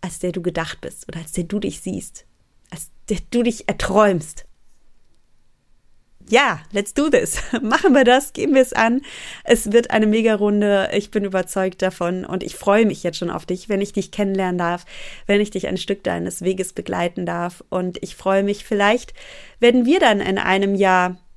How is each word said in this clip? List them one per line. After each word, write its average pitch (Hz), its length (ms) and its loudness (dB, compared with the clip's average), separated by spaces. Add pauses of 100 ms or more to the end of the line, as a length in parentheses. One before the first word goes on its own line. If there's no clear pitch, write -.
als 180 180 -10
der 180 140 -4
du 175 100 -6
gedacht 165 380 -6
bist - 260 -14
oder 170 140 -12
als 160 120 -16
der 175 120 -4
du 202 160 -4
dich 196 200 -6
siehst, - 440 -10 (460)
als - 200 -14 (180)
der 190 100 -2 (120)
du 240 140 0
dich 233 240 -2
erträumst. 196 760 0 (1800)
Ja, 233 320 4 (100)
let's 202 220 -4
do 294 160 0
this. - 260 2 (140)
<laughs> 240 100 -2
Machen 277 320 2
wir 262 120 6
das, 254 280 4
gehen 285 220 0
wir 262 80 8
es 254 100 -4
an. 233 300 0 (420)
Es 226 280 2
wird 233 180 4
eine 214 160 2
Mega-Runde. 208 880 2
Ich 202 160 -4
bin 202 160 -2
überzeugt 190 560 -4
davon 185 420 -2
und 180 180 -6
ich - 140 -10
freue 214 300 4
mich - 160 -4
jetzt 170 160 -4
schon 175 100 -6
auf - 160 -6
dich, - 240 -8
wenn 196 140 0
ich 202 100 -6
dich 196 180 -4
kennenlernen 190 460 -2
darf, 175 300 -4 (400)
wenn 202 160 4
ich 208 80 -4
dich - 160 -6
ein 190 100 -4
Stück 196 260 -6
deines 175 380 -4
Weges 185 320 -4
begleiten 175 540 -4
darf. 175 420 -6
Und 180 340 -6
ich - 140 -10
freue 196 260 2
mich, 202 220 -2
vielleicht 208 480 0 (480)
werden 240 240 6
wir 320 160 4
dann 214 200 4
in 190 180 -2
einem 196 360 2
Jahr, 185 440 2 (180)